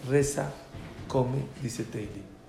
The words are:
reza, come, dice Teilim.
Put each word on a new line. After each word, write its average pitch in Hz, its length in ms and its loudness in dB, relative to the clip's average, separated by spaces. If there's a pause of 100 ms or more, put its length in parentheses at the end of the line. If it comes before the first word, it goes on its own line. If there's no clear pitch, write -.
(100)
reza, 143 400 6 (580)
come, 135 380 2 (160)
dice 117 220 -2
Teilim. 98 400 -8 (240)